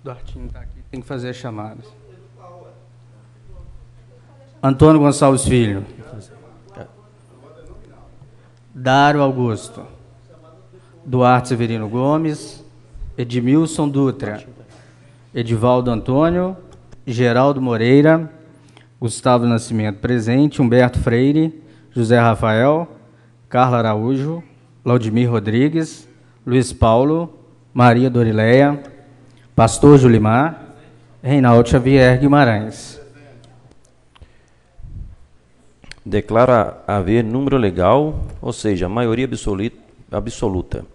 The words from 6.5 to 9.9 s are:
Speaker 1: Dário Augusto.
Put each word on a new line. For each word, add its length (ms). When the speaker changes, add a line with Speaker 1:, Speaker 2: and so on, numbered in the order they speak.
Speaker 1:
Dário 480
Augusto. 600